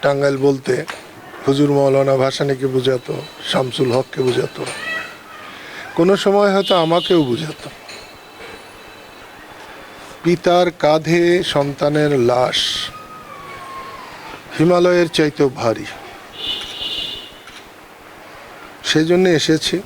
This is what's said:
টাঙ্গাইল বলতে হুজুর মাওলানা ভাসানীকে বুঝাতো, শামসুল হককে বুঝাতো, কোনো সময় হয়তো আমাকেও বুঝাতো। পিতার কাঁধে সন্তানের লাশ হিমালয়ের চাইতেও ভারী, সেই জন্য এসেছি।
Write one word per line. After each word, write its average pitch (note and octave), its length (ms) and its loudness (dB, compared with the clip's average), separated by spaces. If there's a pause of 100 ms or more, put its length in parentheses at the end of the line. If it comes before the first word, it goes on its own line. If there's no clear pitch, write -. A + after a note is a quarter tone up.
টাঙ্গাইল C#3 340 2 (100)
বলতে C3 260 0 (680)
হুজুর C#3 340 2
মাওলানা C3+ 440 4
ভাসানীকে C3+ 540 0
বুঝাতো, B2+ 380 0 (360)
শামসুল C3 460 0
হককে C3 320 -2
বুঝাতো, A#2+ 360 -2 (1300)
কোনো F3+ 160 4 (100)
সময় G3+ 300 4
হয়তো G3 200 2 (120)
আমাকেও E3+ 360 2 (100)
বুঝাতো। - 360 -6 (2500)
পিতার F3 440 4 (160)
কাঁধে D#3+ 400 4 (300)
সন্তানের D3 580 0 (180)
লাশ B2 300 2 (2000)
হিমালয়ের F3 640 4
চাইতেও D3+ 320 2 (120)
ভারী, A2 260 -2 (3000)
সেই D#3 200 2
জন্য F#3 160 6 (140)
এসেছি। D#3+ 360 2 (100)